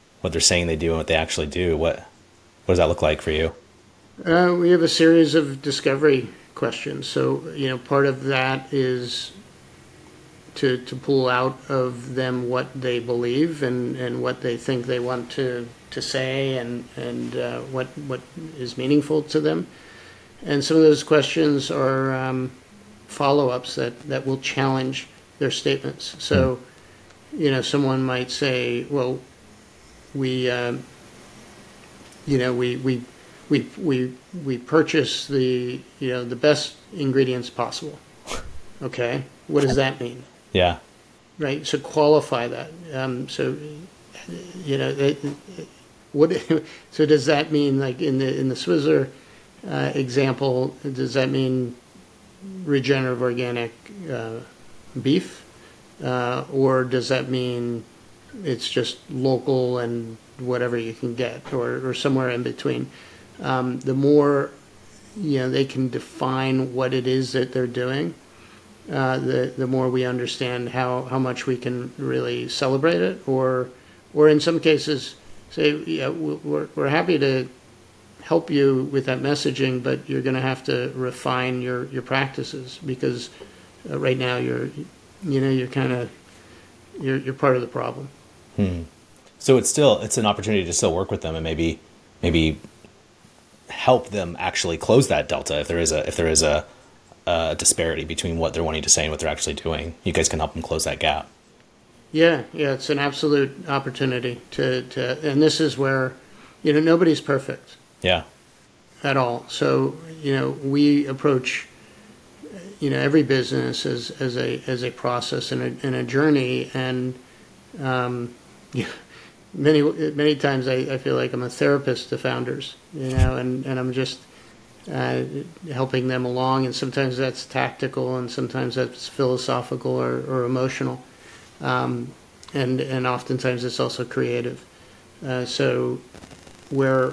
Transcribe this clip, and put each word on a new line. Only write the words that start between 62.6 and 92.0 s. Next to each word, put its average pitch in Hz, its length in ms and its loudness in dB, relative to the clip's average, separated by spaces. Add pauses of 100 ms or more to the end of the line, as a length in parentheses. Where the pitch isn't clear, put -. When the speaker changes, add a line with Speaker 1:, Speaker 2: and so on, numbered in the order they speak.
Speaker 2:
Um, 131 400 -2
the 135 140 -2
more, 143 560 6 (640)
you 156 220 0
know, 127 120 0
they 135 140 2
can 131 260 -2
define 131 840 -2
what 127 200 0
it 127 120 0
is 131 260 0
that 127 200 0
they're 127 140 0
doing, 131 480 -4 (760)
uh, 131 280 0
the, 131 380 0
the 131 100 -2
more 131 220 2
we 127 160 2
understand 123 640 -4
how, 127 320 -2
how 131 160 -2
much 127 280 -2
we 127 100 0
can 123 420 -6
really 123 500 -2
celebrate 143 520 2
it, 190 280 -2
or, 131 400 0 (460)
or 151 140 8
in 151 120 8
some 165 200 2
cases 147 540 2 (360)
say, 147 340 2
"Yeah, 156 220 -2
w-, 147 360 -4
we're, 147 320 -4
we're 143 140 0
happy 160 300 2
to 131 300 0 (760)
help 165 280 0
you 139 420 4
with 135 140 0
that 131 140 -2
messaging, 135 640 0
but 131 260 -4
you're 135 140 -2
gonna 131 180 0
have 131 240 -2
to 127 300 -2
refine 127 680 -2
your, 123 240 -4
your 131 160 -6
practices 135 800 -4
because, 127 460 -4 (600)
uh, 139 80 -6
right 131 200 0
now 123 180 -2
you're, 123 300 -2 (580)
you 139 160 0
know, 135 80 2
you're 127 200 0
kinda, 127 400 -2 (920)
you're, 135 160 0
you're 131 180 -6
part 135 220 4
of 123 60 -2
the 117 60 -6
problem." 123 400 -6 (480)
Speaker 1:
Hmm. 90 260 0 (560)
So 131 180 6
it's 110 140 2
still, 135 300 6
it's 107 180 -2
an 107 80 2
opportunity 101 380 2
to 85 80 -4
still 85 220 2
work 92 160 -2
with - 120 -4
them 82 120 -4
and 80 100 -4
maybe, 82 340 -2 (440)